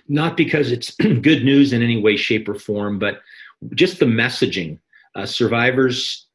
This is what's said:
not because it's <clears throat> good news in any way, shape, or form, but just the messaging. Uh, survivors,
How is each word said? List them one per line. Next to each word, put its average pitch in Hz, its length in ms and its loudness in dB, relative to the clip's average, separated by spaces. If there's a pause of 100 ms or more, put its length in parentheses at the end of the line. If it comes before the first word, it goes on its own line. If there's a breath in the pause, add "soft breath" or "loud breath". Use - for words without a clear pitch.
not 151 280 -2
because 143 360 0
it's - 180 -8
<clears throat> 156 400 0
good 127 140 2
news 139 280 4
in 117 80 2
any 117 220 0
way, 107 140 4
shape, 107 320 -2
or 101 80 -4
form, 104 420 -4
but 101 220 -4 (540 loud breath)
just 170 260 0
the 151 60 4
messaging. 113 720 -2 (340 soft breath)
Uh, 98 100 -8
survivors, 123 1120 -2